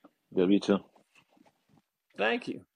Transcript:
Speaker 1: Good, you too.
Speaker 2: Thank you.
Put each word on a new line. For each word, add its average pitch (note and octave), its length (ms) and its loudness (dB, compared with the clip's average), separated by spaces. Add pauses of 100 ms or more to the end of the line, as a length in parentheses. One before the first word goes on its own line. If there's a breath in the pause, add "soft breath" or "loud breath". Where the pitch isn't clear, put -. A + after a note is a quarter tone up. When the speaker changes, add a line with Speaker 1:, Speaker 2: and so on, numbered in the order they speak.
(340)
Speaker 1:
Good, F#2 160 2
you G2 120 4
too. G2 180 0 (1400)
Speaker 2:
Thank A3+ 300 -4
you. - 140 -12 (140)